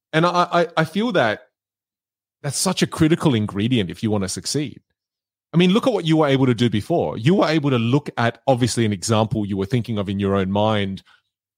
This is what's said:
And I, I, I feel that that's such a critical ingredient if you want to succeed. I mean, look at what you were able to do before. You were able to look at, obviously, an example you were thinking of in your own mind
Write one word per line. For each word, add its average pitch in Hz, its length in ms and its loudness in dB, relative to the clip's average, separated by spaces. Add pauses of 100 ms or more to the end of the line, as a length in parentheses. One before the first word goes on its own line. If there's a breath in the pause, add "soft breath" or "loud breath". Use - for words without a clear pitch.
(120)
And 160 140 2
I, 175 260 0
I, 175 240 2
I 160 80 2
feel 208 300 -2
that 117 340 0 (920)
that's 143 160 -6
such - 240 -2
a 165 60 2
critical 160 460 2
ingredient 104 560 0
if 87 140 -8
you 107 80 0
want 101 140 0
to 92 40 -6
succeed. - 520 -8 (720)
I 160 40 0
mean, 180 140 4
look 226 160 0
at 247 60 2
what 185 120 -2
you 160 120 2
were 156 100 2
able 135 180 2
to 123 80 4
do 117 160 2
before. 101 480 -2
You 127 180 2
were 190 120 2
able 151 220 0
to 127 100 2
look 120 380 0
at, 117 300 -2
obviously, 120 380 2
an 104 60 0
example 107 540 0
you 98 100 -4
were 95 100 -2
thinking 117 320 -4
of 98 120 -4
in 98 100 -4
your 98 160 0
own 95 160 0
mind 101 500 0 (560 soft breath)